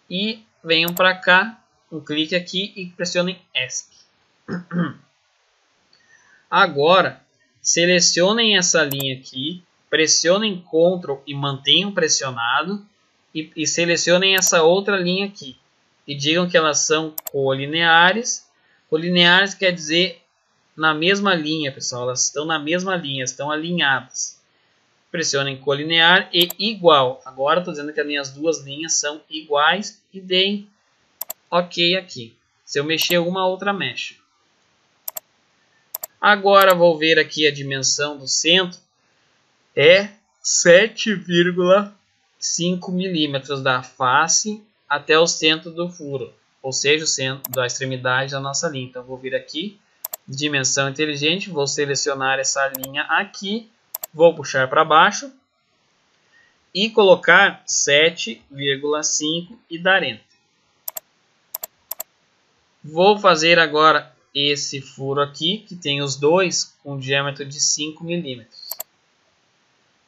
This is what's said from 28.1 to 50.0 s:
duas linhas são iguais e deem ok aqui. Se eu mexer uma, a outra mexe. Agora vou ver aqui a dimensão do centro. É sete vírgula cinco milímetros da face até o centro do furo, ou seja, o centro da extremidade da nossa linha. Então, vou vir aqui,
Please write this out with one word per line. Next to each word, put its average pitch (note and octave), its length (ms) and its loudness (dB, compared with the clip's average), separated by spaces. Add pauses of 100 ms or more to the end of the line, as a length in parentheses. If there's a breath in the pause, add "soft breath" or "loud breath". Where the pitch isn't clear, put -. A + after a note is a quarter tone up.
duas C#3+ 300 -4
linhas C#3+ 340 -8
são D3 260 -4 (100)
iguais D#3 720 -2 (100)
e F#3+ 80 -16
deem F#3+ 480 -2 (800)
ok F3 460 0
aqui. B2+ 400 -12 (280)
Se - 140 -6
eu C#3+ 60 -2
mexer D#3+ 340 0
uma, F3+ 240 -2
a F#3 40 0
outra F#3 260 -4
mexe. C#3+ 440 -8 (2000)
Agora G3 540 6
vou E3+ 240 4
ver D#3+ 200 4
aqui D3+ 280 0
a D3 60 4
dimensão C#3 640 -4
do C3+ 80 -16
centro. F3+ 520 0 (960)
É F#3+ 360 6 (320)
sete G3+ 720 4
vírgula F3+ 800 2 (440)
cinco F3+ 520 -4
milímetros D3 720 -4
da B2+ 220 0
face D#3+ 760 0 (280)
até D3 280 0
o D#3+ 120 4
centro D#3+ 420 -2
do E3+ 180 -6
furo, C#3 460 -10 (260)
ou C3 120 -8
seja, D3+ 320 0
o - 20 -4
centro C3+ 460 -6
da B2+ 120 -2
extremidade C3 680 -4
da C#3 80 -6
nossa C#3 280 -6
linha. C3 180 -8
Então, B2 180 -14
vou B2+ 120 -12
vir C3 180 -8
aqui, E3+ 440 -8 (480 loud breath)